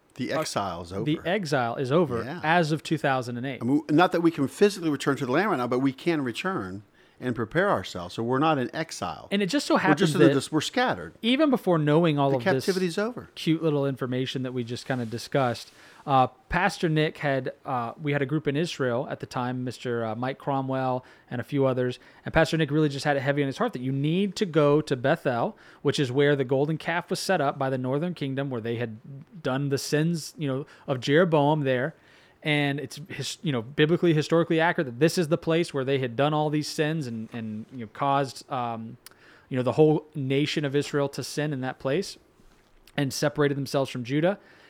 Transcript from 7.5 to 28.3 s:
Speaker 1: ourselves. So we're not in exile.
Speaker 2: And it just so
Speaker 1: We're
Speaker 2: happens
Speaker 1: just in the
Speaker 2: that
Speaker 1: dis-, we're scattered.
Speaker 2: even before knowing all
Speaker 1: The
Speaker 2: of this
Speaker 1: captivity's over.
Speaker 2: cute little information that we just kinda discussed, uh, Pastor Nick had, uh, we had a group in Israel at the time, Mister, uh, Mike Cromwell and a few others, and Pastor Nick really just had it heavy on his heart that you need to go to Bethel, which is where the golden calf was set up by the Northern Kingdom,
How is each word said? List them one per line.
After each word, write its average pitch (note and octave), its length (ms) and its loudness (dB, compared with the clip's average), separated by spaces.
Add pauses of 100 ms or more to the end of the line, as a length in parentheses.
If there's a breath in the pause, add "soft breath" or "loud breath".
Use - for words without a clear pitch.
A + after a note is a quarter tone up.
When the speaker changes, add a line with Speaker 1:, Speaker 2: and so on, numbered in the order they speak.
Speaker 1:
ourselves. F#2 460 -4
So A#2 80 -4
we're B2+ 160 0
not D#3 180 4
in B2 180 -2
exile. - 560 -8
Speaker 2:
And G3+ 100 0
it G#3 40 0
just C#4 220 0
so E4 80 4
Speaker 1:
We're A3+ 60 6
Speaker 2:
happens F#3 180 4
Speaker 1:
just E3 160 2
in F#3 60 0
the C#3+ 80 10
Speaker 2:
that C#3 40 4
Speaker 1:
dis-, C3+ 180 0
we're D#3 80 2
scattered. C3+ 600 -2
Speaker 2:
even C4 300 4
before F#3 260 2
knowing D3+ 420 4
all C#3 120 4
Speaker 1:
The C3+ 60 2
Speaker 2:
of A#2+ 60 -2
this C3+ 220 2
Speaker 1:
captivity's F#3 320 0
over. A3 380 -4
Speaker 2:
cute D#3+ 280 0
little D3 220 2
information C3 580 -2
that B2+ 100 -6
we B2+ 100 -2
just A#2 240 -8
kinda B2+ 180 -2
discussed, A#2+ 640 -2 (340 loud breath)
uh, C3 220 6 (220)
Pastor F#3 400 0
Nick D#3 300 0
had, C3+ 340 -2 (120)
uh, A#2+ 360 -4
we D3 100 -2
had C#3+ 100 0
a C#3 40 0
group D3+ 220 -2
in C#3 80 0
Israel C#3 540 -2
at C#3 100 -8
the - 60 -10
time, B2+ 380 -4
Mister, A#2+ 420 -4
uh, A2 100 -4
Mike B2+ 220 -4
Cromwell C3 680 -2 (240 loud breath)
and B2 100 -6
a A2+ 40 -4
few C#3 220 0
others, B2+ 340 0 (260 loud breath)
and - 80 -8
Pastor D#3+ 240 2
Nick D#3 140 0
really D3+ 180 4
just C#3 160 -6
had D3 120 2
it C3+ 40 -2
heavy C#3+ 220 0
on C#3 40 0
his C3+ 100 -6
heart A#3 160 -2
that B2+ 80 -8
you C3 100 -4
need E3 460 0
to A3 80 0
go D3+ 360 4
to D3 140 -2
Bethel, C3+ 600 0 (260 loud breath)
which C#3+ 180 0
is C3 120 0
where C#3+ 240 4
the C#3 80 0
golden C#3 340 0
calf E3+ 320 -4
was F#3 100 -2
set F#3 200 0
up D3 200 0
by C3+ 100 0
the C3+ 80 -2
Northern C#3+ 360 -2
Kingdom, C#3 360 -4